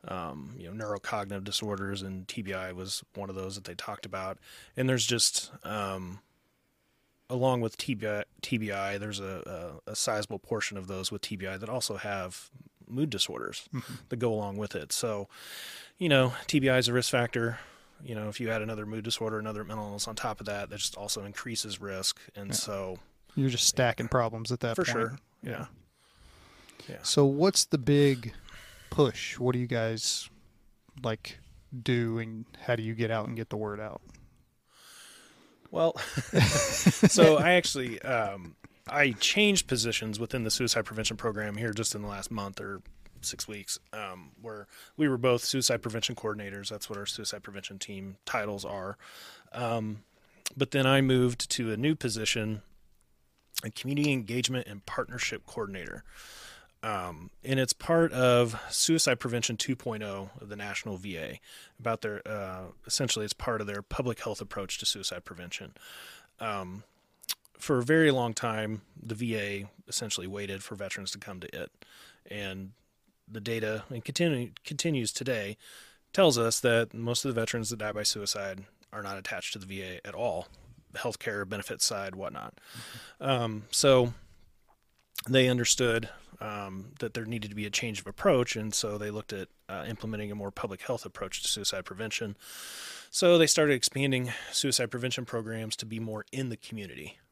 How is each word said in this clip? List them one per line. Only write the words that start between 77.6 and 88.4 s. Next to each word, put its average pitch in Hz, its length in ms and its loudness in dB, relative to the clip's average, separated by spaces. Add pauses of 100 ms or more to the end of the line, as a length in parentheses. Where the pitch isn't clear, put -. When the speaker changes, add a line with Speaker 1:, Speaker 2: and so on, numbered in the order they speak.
Speaker 1:
that 113 80 -6
die 107 140 -4
by 104 100 -4
suicide 98 640 -2 (280)
are 104 80 -8
not 98 160 -6
attached 95 360 -6
to 107 60 -10
the 95 60 -12
V 95 160 -8
A 92 240 -10
at 101 80 -10
all, 101 360 -2 (420)
the - 80 -10
healthcare 104 500 -4
benefits 101 340 -4
side, 98 300 -2
whatnot. 92 460 -10 (600)
Um, 117 520 0
so 127 420 8 (1120)
they 127 200 8
understood, 120 640 4 (320)
um, 104 580 -8
that 113 140 -6
there 113 120 -4
needed 110 240 -4
to 101 60 -10
be 104 100 -4
a 104 60 -6
change 110 300 -2
of - 60 -14
approach, 127 500 4